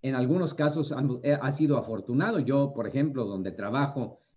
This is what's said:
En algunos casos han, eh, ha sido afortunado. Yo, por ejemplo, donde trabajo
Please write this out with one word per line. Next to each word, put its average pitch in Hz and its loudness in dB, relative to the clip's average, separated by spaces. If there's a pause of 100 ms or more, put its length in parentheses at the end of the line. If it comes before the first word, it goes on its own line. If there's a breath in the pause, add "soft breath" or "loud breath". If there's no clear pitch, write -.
En 135 -2
algunos 147 2
casos 147 0
han, 123 0
eh, 143 2
ha 135 0
sido 143 2
afortunado. 123 -2
Yo, 139 2
por 113 -2
ejemplo, 135 0
donde 95 -4
trabajo 127 -2 (180 loud breath)